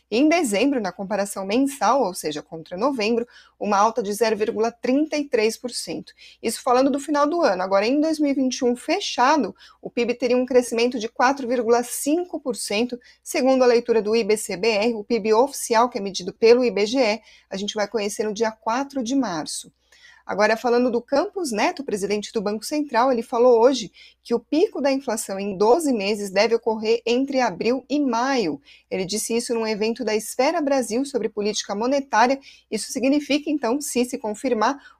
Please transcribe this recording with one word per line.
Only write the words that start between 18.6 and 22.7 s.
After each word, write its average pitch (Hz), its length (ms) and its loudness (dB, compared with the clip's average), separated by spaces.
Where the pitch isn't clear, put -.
de 240 140 -2
março. 185 560 -4
Agora, 214 280 2
falando 247 340 2
do 233 100 0
Campos 311 520 -2
Neto, 269 320 -2
presidente 202 480 -4
do 220 100 -2
Banco 208 240 -4
Central, 269 460 0